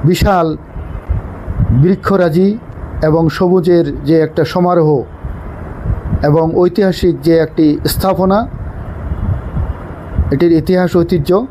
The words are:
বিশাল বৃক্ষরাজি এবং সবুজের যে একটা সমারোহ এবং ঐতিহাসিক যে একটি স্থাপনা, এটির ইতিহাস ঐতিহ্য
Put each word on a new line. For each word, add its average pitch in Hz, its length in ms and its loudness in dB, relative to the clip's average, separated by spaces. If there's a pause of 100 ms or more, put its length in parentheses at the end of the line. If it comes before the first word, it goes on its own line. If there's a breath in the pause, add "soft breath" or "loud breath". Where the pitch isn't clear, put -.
বিশাল 175 540 2 (1200)
বৃক্ষরাজি 190 760 2 (460)
এবং 160 260 2
সবুজের 175 720 2
যে 156 160 4
একটা 156 260 0
সমারোহ 170 580 2 (1200)
এবং 160 300 2
ঐতিহাসিক 180 680 2
যে 165 160 4
একটি 160 480 2
স্থাপনা, 190 640 0 (1800)
এটির 165 200 4
ইতিহাস 175 460 2
ঐতিহ্য 180 540 2